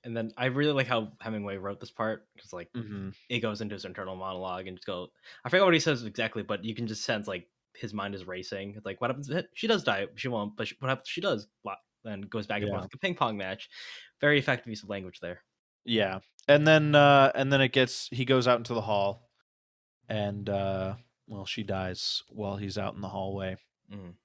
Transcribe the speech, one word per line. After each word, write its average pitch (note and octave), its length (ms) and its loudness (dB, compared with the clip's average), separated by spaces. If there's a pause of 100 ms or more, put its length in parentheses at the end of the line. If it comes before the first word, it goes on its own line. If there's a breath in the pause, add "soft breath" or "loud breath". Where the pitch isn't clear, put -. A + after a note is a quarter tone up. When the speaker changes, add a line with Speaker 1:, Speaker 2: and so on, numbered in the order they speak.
Speaker 1:
And A#2 120 -8
then A2 220 -4
I B2 80 0
really C#3+ 280 2
like C3 140 2
how A2+ 340 0
Hemingway G2+ 360 -4
wrote G2 220 -8
this - 120 -14
part, A2 360 -4 (100)
'cause, - 160 -18
like, F2 220 -12
Speaker 2:
Mm-hmm. G#2 340 -8 (200)
Speaker 1:
it A#2+ 100 -2
goes G#2+ 220 -4
into G#2 140 -6
his F#2+ 100 -12
internal F#2+ 300 -10
monologue F#2 520 -8
and F#2 100 -12
just - 100 -14
go, F2+ 240 -8 (340 soft breath)
I B2 40 -6
forget F#3 160 6
what F3+ 80 6
he D#3 60 6
says C3 260 0
exactly, A2 380 -4
but G2+ 220 -6
you A2+ 100 -6
can A#2 120 -4
just G#2+ 160 -6
sense, G#2+ 240 -4
like, F#2 240 -8 (240)
his G#2 180 -10
mind G2+ 220 -6
is F#2 100 -12
racing. G2 500 -8
It's G#2+ 100 -14
like, G2 160 -8
"What A#2+ 100 -2
happens C#3 180 -8
if E3+ 240 -4
she - 140 -6
does G#3 160 2
die? G2+ 320 0
She - 120 -6
won't, G#2+ 300 -4
but A2 100 -4
she, - 120 -10
what C3 100 -4
happens C3 180 -2
if - 60 -8
she E3 80 -6
does?" B2+ 260 -2 (160)
Blah, G2 120 -8 (300)
and G2+ 240 -10
goes G#2+ 180 -6
back G#2 160 -2
and G#2 60 -2
Speaker 2:
Yeah. - 20 -2
Speaker 1:
forth G2 120 -4
like G2 120 -14
a - 20 -20
ping F3+ 180 -4
pong A2+ 220 -2
match. F#2+ 320 -8 (520 loud breath)
Very D3 180 6
effective C3 280 0
use A2 160 -10
of G2 60 -18
language F#2+ 300 -8
there. F2+ 240 -10 (420)
Speaker 2:
Yeah. G2+ 340 0 (280)
And D3 200 8
then, D3+ 280 8
uh, C#3+ 400 10
and C3+ 180 2
then C3+ 80 6
it B2+ 100 4
gets, B2+ 380 2
he B2 160 -2
goes B2+ 220 4
out B2 100 6
into A#2+ 160 -6
the A2+ 80 0
hall, G2+ 480 0 (800)
and, G2+ 400 -4
uh, G2 480 -2 (300)
well, G2 180 -12
she - 180 -8
dies F#2+ 680 -4
while G2 280 -6
he's G2 200 -6
out G2+ 180 -4
in F#2+ 60 -10
the F#2+ 80 -8
hallway. F#2+ 480 -6 (340)
Speaker 1:
Mm-hmm. F#2+ 200 -14 (140)